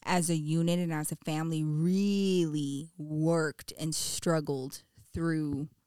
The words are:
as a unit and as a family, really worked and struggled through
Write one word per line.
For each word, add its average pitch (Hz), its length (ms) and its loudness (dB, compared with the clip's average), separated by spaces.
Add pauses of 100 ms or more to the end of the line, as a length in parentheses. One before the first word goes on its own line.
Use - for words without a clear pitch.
as 175 240 2
a 170 80 2
unit 165 420 2
and 170 140 0
as 156 180 -4
a 160 140 -6
family, 156 400 -2
really 165 1300 2
worked 156 840 0
and 156 140 -4
struggled 147 880 -2 (320)
through 156 540 0 (180)